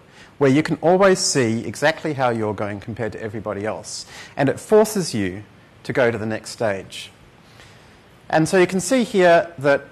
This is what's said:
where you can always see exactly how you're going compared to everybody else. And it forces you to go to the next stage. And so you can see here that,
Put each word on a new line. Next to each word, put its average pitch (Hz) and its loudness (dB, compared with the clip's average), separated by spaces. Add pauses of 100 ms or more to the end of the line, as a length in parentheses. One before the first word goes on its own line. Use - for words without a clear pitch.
(380)
where 139 4
you 147 4
can 160 -4
always 185 4
see 113 0
exactly 151 -4
how 127 0
you're 107 -2
going 101 -8
compared 107 -8
to - -14
everybody 104 -8
else. - -10 (300)
And 135 0
it - -2
forces 214 2
you 101 -4 (400)
to 135 -8
go 120 2
to 117 -2
the 107 -6
next 110 -6
stage. 98 -6 (1200)
And 160 2
so 196 0
you 180 6
can 185 -2
see 254 0
here 175 4
that, 139 2